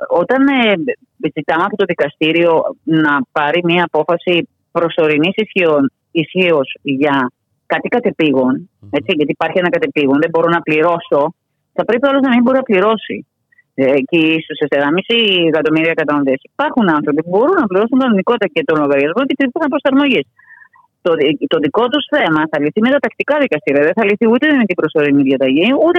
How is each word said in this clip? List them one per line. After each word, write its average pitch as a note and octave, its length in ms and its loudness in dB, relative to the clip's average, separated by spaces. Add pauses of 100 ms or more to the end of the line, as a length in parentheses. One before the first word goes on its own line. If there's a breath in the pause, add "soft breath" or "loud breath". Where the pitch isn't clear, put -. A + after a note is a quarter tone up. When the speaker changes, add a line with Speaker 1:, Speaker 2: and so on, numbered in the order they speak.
Speaker 1:
όταν, F3 400 0
ε, A#3+ 240 2 (640)
ζητάμε E3 320 -2
από G3+ 80 -10
το G3 160 0
δικαστήριο D#3+ 600 0 (300)
να D#3 300 0 (200)
πάρει D#3 320 0
μια F3 260 2
απόφαση E3+ 580 -2 (240)
προσωρινής D#3+ 640 0
ισχύων, D#3+ 560 0 (180)
ισχύως E3 720 -2
για C#3 500 -2 (340)
κάτι E3 220 -4
κατεπήγον, D3 680 0 (260)
Speaker 2:
Μμμ. G2+ 100 -20
Speaker 1:
έτσι, A2 280 -4
γιατί D3 140 0
υπάρχει D#3+ 260 -2
ένα F3+ 180 2
κατεπήγον, C#3+ 440 0
δεν E3 100 0
μπορώ E3 260 0
να E3 40 0
πληρώσω, D#3+ 600 0 (520)
θα F#3 120 -4
πρέπει B3 260 0
όλος C#4 160 2
να - 20 2
μην A#3+ 140 2
μπορεί C4 140 2
να B3+ 60 0
πληρώσει. G#3 640 -2 (500 soft breath)
Ε, C3+ 260 2 (100)
και E3+ 80 2 (260)
στους D3+ 160 -14
τεσσεράμισι D3+ 560 0 (360)
εκατομμύρια D#3 480 2
καταναλωτές C#3+ 400 0 (120)
υπάρχουν C#4 340 0 (120)
άνθρωποι D3 240 -2
που F3 120 -6
μπορούν C#4+ 280 2
να A#3 80 0
πληρώσουν A3 320 0
κανονικότατα A3+ 520 0
και E3 140 -2
τον D#3+ 140 2
λογαριασμό C#3+ 460 0
και C#4 100 -2
τις C4+ 100 0 (260)
προσαρμογές. C4+ 520 0 (800 soft breath)
Το, F3 40 0 (420)
το E3+ 120 2
δικό G3+ 280 0
τους D4 120 0 (100)
θέμα E3+ 260 2 (100)
θα D#3+ 120 -4
λυθεί D3+ 240 -2
με B3+ 80 2
τα C#4+ 120 4
τακτικά - 280 -4 (100)
δικαστήρια, D3+ 440 0
δεν F#3 100 -2
θα A3+ 100 2
λυθεί G#3 260 0
ούτε B3+ 120 2 (140)
με A3+ 80 2
την F3 120 -4
προσωρινή D3 500 2
διαταγή, C3+ 380 2 (160)
ούτε F4 140 2